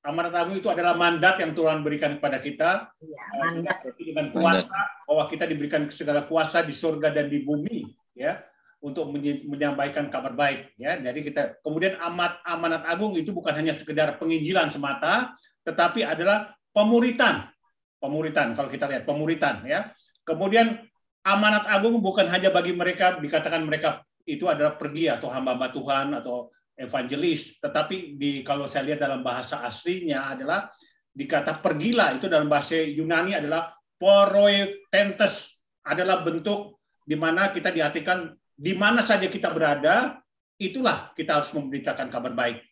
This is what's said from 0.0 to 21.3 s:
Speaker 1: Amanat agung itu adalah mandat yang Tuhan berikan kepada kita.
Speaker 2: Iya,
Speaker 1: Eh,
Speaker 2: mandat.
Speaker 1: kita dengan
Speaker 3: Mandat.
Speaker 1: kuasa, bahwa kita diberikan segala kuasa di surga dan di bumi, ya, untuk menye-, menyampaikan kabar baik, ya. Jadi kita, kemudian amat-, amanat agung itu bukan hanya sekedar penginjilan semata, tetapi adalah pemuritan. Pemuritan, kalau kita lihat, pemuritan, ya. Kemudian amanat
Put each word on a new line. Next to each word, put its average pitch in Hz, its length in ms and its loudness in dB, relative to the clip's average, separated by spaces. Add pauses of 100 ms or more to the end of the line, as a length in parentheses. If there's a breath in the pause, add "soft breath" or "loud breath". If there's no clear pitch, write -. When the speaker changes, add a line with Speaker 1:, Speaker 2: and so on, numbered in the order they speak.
Speaker 1:
Amanat 170 320 -2
agung 180 160 0
itu 190 160 -2
adalah 170 240 2
mandat 175 480 4
yang 160 80 -2
Tuhan 156 320 2
berikan 147 400 -2
kepada 135 160 0
kita. 156 640 -2
Speaker 2:
Iya, 156 160 -18
Speaker 1:
Eh, - 240 -10
Speaker 2:
mandat. 165 400 -2
Speaker 1:
kita 131 160 -14
dengan 156 320 -4
Speaker 3:
Mandat. 160 80 -4
Speaker 1:
kuasa, - 400 4 (240)
bahwa 151 240 2
kita 165 240 -4
diberikan 147 400 -2
segala 147 400 -2
kuasa 160 320 2
di 151 80 -4
surga 151 400 0
dan 147 160 0
di 143 160 -2
bumi, 147 480 -4 (240)
ya, 147 240 -4 (400 soft breath)
untuk 143 320 -6
menye-, 143 320 -4
menyampaikan 143 640 -2
kabar 127 320 -6
baik, 139 400 -2
ya. 151 240 -4
Jadi 139 240 -6
kita, 143 400 -4
kemudian 170 320 -2
amat-, 175 480 -2
amanat 165 400 -2
agung 185 320 0
itu 151 160 -4
bukan 160 160 -4
hanya 156 240 0
sekedar 151 480 0
penginjilan 160 480 2
semata, 151 640 -2 (320 soft breath)
tetapi 170 400 0
adalah 185 480 0 (160)
pemuritan. 233 800 4 (480)
Pemuritan, 147 560 0
kalau 135 160 -4
kita 135 160 -4
lihat, 131 160 -4
pemuritan, 147 640 -2
ya. 180 240 -2 (320 soft breath)
Kemudian 196 560 2 (480)
amanat 208 400 4